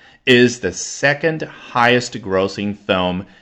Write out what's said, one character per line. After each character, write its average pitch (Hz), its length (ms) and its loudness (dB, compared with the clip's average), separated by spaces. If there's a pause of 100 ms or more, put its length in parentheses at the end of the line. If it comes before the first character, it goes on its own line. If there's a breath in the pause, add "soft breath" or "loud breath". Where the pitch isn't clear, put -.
(240 soft breath)
is 123 360 4
the 90 120 -4
second 147 680 -4
highest 120 800 -2
grossing 98 540 -2
film 92 500 -2 (160 soft breath)